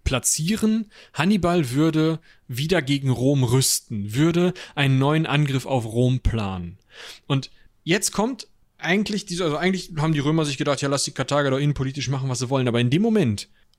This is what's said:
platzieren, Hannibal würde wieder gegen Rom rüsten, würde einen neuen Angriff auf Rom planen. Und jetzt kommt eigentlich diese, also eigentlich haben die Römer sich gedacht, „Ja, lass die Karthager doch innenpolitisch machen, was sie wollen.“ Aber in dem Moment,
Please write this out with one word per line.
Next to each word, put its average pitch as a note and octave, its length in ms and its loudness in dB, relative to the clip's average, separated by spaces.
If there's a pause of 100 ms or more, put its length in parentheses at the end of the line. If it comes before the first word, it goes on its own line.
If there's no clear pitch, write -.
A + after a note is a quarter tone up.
platzieren, G#3+ 840 0 (240)
Hannibal F3 580 2
würde D#3 480 2 (280)
wieder D#3 340 -2
gegen C3+ 280 0
Rom C3 340 2
rüsten, A2+ 720 0
würde E3+ 380 2 (200)
einen C3+ 260 2
neuen D#3 260 2
Angriff C#3 400 0
auf B2 200 -2
Rom B2 360 2
planen. F#2+ 560 -4 (500)
Und C3+ 240 -2 (320)
jetzt F#3+ 300 0
kommt A#3 340 -2 (300)
eigentlich G3+ 480 -2
diese, F3 180 -4
also D3+ 140 -2
eigentlich F3+ 400 -2
haben D#3+ 160 2
die D3 60 0
Römer D3+ 260 2
sich C#3 120 -4
gedacht, C#3+ 240 -2
„Ja, C#3+ 60 0
lass C#3 160 0
die D3 80 -4
Karthager C#3+ 380 0
doch C3 80 2
innenpolitisch C#3 520 -2
machen, C3+ 200 -4
was A#2+ 100 -4
sie B2 100 -4
wollen.“ C3 200 0
Aber A#2 100 2
in A#2+ 120 2
dem E3 100 2
Moment, G3+ 480 0 (300)